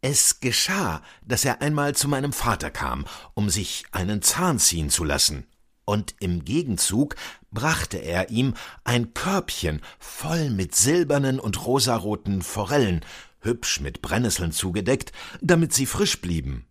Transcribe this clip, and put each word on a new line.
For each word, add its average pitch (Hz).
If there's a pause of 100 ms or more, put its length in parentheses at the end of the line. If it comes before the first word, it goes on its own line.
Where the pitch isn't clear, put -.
Es -
geschah, 127 (220)
dass 120
er 123
einmal 143
zu -
meinem 143
Vater 82
kam, 65 (280)
um 104
sich 90
einen 98
Zahn 165
ziehen 80
zu -
lassen. 71 (360)
Und 104
im 87
Gegenzug 131 (360)
brachte 135
er 87
ihm 123 (300)
ein 120
Körbchen 123 (160)
voll 156
mit 143
silbernen 143
und -
rosaroten 107
Forellen, 104 (380)
hübsch -
mit 69
Brennnesseln 90
zugedeckt, 98 (300)
damit 165
sie 135
frisch -
blieben. 67